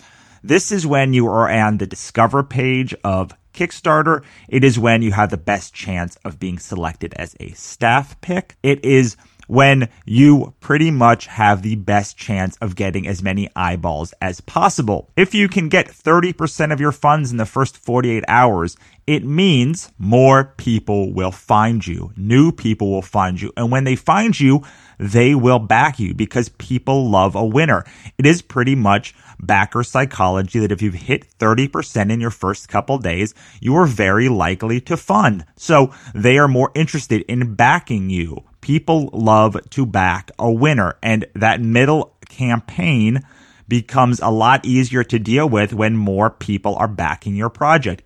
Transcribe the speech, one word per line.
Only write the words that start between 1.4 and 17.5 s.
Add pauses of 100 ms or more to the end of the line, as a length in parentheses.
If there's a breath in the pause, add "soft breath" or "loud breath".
on
the
Discover
page (100)
of (220)
Kickstarter. (240 soft breath)
It
is
when
you
have
the
best
chance
of
being
selected
as
a
staff
pick.
It
is (300 soft breath)
when (180 soft breath)
you
pretty
much
have
the
best
chance
of
getting
as
many
eyeballs
as
possible.
If
you
can
get
thirty
percent
of
your
funds
in
the
first